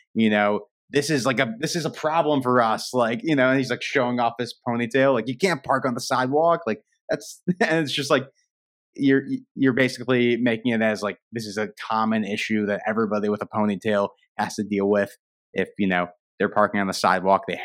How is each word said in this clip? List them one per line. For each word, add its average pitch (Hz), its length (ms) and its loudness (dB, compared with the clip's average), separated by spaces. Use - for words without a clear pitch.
you 113 160 4
know, 104 320 2
"This 143 200 0
is 135 160 0
like 131 140 0
a, 117 200 0
this 156 160 -4
is 151 100 -4
a 143 40 -2
problem 151 520 0
for 123 200 4
us," 110 320 0
like, 120 300 0
you 156 120 0
know, 131 140 4
and 135 100 2
he's, 131 120 -2
like, 117 120 -4
showing 123 360 0
off 117 200 0
his 117 160 -8
ponytail, 120 460 2
like, 117 140 -2
"You 131 100 -6
can't 170 260 0
park 131 220 -2
on 123 100 -2
the 120 60 -6
sidewalk," 147 640 0
like, 156 140 -4
that's, - 320 -6
<laughs> - 80 -2
and 165 200 0
it's 139 140 -4
just 139 180 -4
like, 131 140 2
you're, 135 280 2
you're 135 180 2
basically 120 640 2
making 117 360 0
it 113 80 0
as, 107 200 0
like, 101 160 -4
this 110 140 -8
is 101 120 -10
a 107 120 -4
common 110 340 0
issue 104 440 -2
that 101 200 -2
everybody 107 420 0
with 104 120 -2
a - 60 -8
ponytail 104 640 0
has 95 180 -4
to 110 80 -4
deal 98 260 0
with. 101 260 2
If, 95 240 -4
you 101 100 0
know, 90 200 0
they're 104 120 0
parking 104 300 2
on 98 80 0
the 95 60 -2
sidewalk, 92 540 2
they 87 160 -6